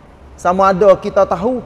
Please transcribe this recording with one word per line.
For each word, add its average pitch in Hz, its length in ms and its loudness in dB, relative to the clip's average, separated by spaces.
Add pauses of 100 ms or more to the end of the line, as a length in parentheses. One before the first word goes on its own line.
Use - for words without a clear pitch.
(320)
Sama 190 400 0
ada 185 240 4
kita 196 320 -2
tahu, 220 380 -4